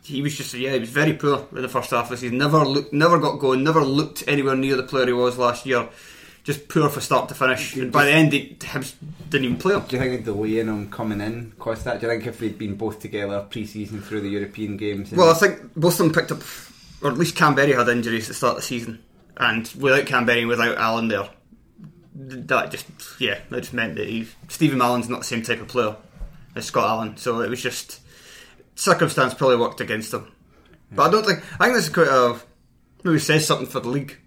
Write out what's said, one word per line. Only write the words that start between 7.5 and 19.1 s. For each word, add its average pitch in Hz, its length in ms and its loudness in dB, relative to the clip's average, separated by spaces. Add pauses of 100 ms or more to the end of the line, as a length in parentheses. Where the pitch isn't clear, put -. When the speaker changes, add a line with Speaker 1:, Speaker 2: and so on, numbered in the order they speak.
Speaker 2:
Do 131 40 -6
you 131 60 -2
Speaker 1:
And 123 80 -4
by 147 140 6
the 139 60 4
Speaker 2:
just 156 80 6
Speaker 1:
end, 147 140 6
he, 135 280 -4
Hibs - 320 -8 (360)
didn't 131 160 0
even 120 140 -2
play 196 160 0
him. 113 120 -4
Speaker 2:
Do 127 80 -4
you 123 60 -2
think 127 240 -2
the 113 80 -4
delay 107 260 -2
in 110 100 -2
him 104 200 -6
coming 107 320 -6
in 117 380 -8
caused 113 260 -6
that? 113 160 -4
Do 117 60 -4
you 117 60 0
think 107 120 -4
if 113 140 -8
they'd 107 180 -4
been 101 160 -6
both 107 260 -6
together 101 480 -6
pre-season 104 540 -10
through 107 200 -6
the 98 80 -6
European 101 460 -6
games? 101 360 -6
And 175 80 0
Speaker 1:
Well, 165 100 8
I 165 60 8
think - 400 0
both 170 180 4
of - 60 -2
them 160 120 4
picked 160 200 0
up, - 100 -6 (600)
or 143 80 0
at 120 80 -4
least 170 160 0
Canberry 143 380 4
had 120 160 4
injuries 117 340 0
at 107 60 -10
the - 40 -10
start 120 200 0
of - 80 -6
the - 60 -8
season. 117 360 -8 (340)